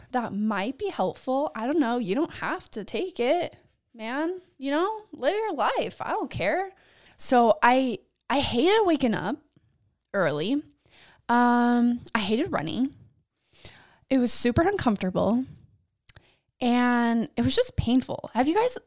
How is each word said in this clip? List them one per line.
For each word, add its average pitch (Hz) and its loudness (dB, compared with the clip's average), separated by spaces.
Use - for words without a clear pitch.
that 240 -2
might 208 -2
be 392 -4
helpful. 262 -2
I 220 -6
don't 302 2
know. 240 2
You 196 -2
don't 311 -2
have 285 -6
to 202 -8
take 339 -6
it, 277 -2
man. 294 -6
You 269 -6
know, 403 -2
live 294 -2
your 427 -4
life. 262 -2
I - -6
don't 370 -4
care. 339 -4
So 233 4
I, 254 2
I 269 0
hated 359 2
waking 277 2
up 214 -4
early. 180 0
Um, 240 4
I 226 -2
hated 226 -2
running. 226 -2
It 269 2
was 247 2
super 247 2
uncomfortable. 220 0
And 240 2
it 233 0
was 254 2
just - 0
painful. - 0
Have 262 2
you 330 2
guys, 480 0